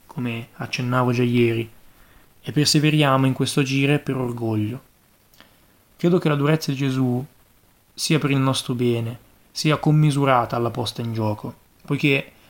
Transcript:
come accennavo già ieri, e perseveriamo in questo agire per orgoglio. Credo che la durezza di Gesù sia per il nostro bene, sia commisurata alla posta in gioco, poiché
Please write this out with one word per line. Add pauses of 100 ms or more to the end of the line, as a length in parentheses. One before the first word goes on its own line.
come
accennavo
già
ieri, (720)
e
perseveriamo
in
questo
agire
per
orgoglio. (1040)
Credo
che
la
durezza
di
Gesù (720)
sia
per
il
nostro
bene, (320)
sia
commisurata
alla
posta
in
gioco, (280)
poiché (180)